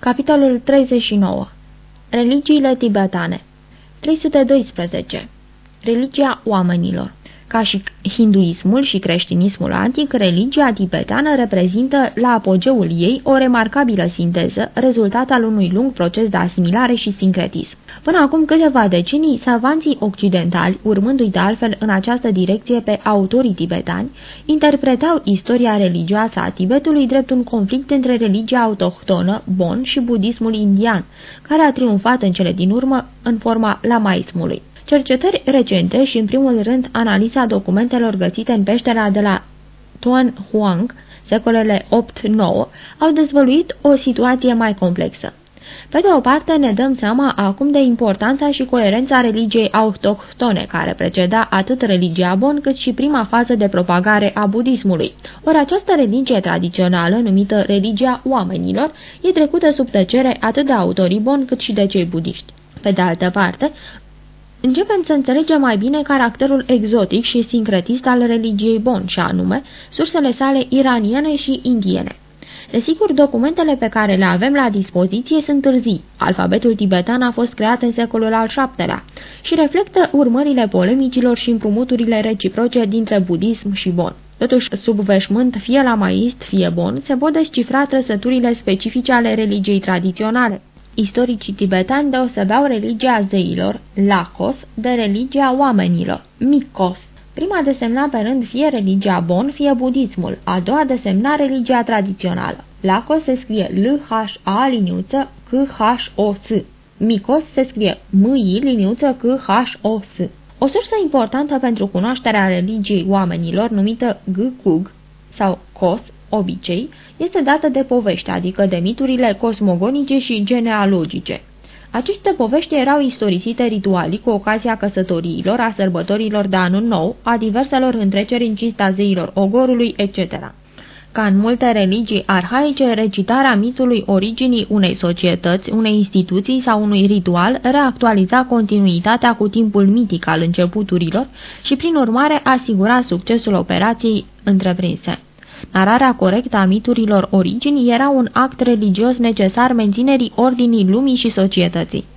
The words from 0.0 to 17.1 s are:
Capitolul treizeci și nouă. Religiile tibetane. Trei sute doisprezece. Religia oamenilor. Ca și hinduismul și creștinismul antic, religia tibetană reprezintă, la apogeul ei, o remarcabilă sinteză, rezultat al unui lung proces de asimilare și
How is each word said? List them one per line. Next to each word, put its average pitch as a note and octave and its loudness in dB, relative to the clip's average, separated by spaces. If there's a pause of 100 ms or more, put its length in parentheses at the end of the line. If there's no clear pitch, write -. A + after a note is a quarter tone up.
Capitolul C4 2
treizeci C4 2
și - -4
nouă. F#3+ -2 (640)
Religiile C4+ 2
tibetane. F#3+ -2 (600)
Trei D#4 0
sute D4+ 2
doisprezece. A#3 -2 (560)
Religia C4 0
oamenilor. F3+ 0 (340)
Ca A3+ -2
și G3 -2 (340)
hinduismul G3 2
și C4+ -2
creștinismul F3+ -2
antic, C4 -2
religia A#3+ 2
tibetană G#3 -2
reprezintă, A#3 0
la A#3+ 0
apogeul G3+ 2 (100)
ei, F#3 0
o C4+ 2
remarcabilă A#3+ 2
sinteză, F3 -2
rezultat A#3+ 0
al A#3+ 2
unui G#3 0
lung B3+ 0
proces G#3 -2
de G3 -2
asimilare F3+ 0
și G#3+ -4